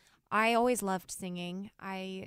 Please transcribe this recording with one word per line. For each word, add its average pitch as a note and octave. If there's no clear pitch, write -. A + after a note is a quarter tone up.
I A3+
always A#3+
loved F#3+
singing. F3+
I F#3+